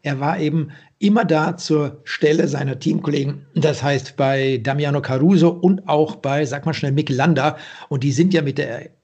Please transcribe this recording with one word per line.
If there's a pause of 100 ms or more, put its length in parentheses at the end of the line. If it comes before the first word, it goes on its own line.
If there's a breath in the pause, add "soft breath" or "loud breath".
er
war
eben (300 loud breath)
immer
da
zur
Stelle
seiner
Teamkollegen. (100)
Das
heißt,
bei
Damiano
Caruso
und
auch
bei,
sag
mal
schnell,
Mikel
Landa. (320 loud breath)
Und
die
sind
ja
mit
der (120)